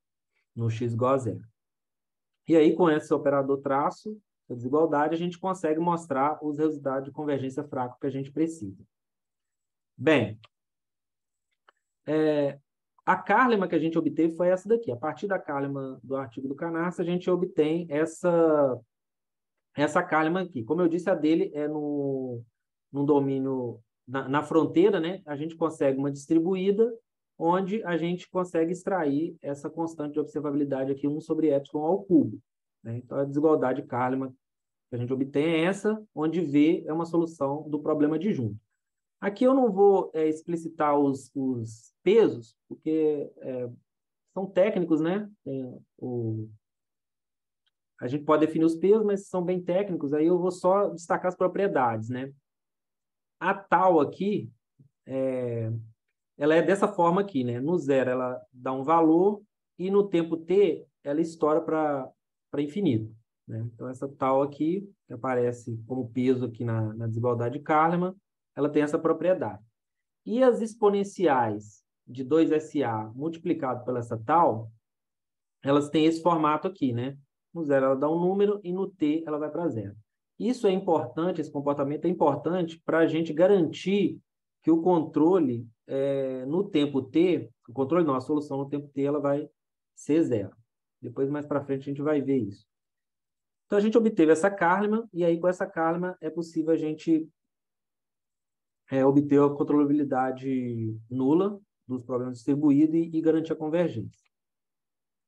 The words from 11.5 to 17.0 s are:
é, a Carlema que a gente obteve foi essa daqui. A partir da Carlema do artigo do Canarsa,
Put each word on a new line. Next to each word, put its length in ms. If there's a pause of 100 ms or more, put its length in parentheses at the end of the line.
é, 520 (460)
a 120
Carlema 500
que 80
a 40
gente 180
obteve 400
foi 120
essa 200
daqui. 240
A 40
partir 300
da 120
Carlema 640
do 140
artigo 320
do 60
Canarsa, 480